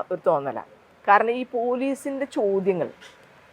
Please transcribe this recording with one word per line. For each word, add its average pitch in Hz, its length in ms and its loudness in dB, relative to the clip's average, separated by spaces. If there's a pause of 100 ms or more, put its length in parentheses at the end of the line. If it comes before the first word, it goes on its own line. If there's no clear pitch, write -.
(120)
ഒരു 175 160 -4
തോന്നലാണ്. 139 420 0 (380)
കാരണം 214 320 6
ഈ - 20 -2 (140)
പോലീസിൻ്റെ 262 680 -2 (100)
ചോദ്യങ്ങൾ, 190 520 0 (640)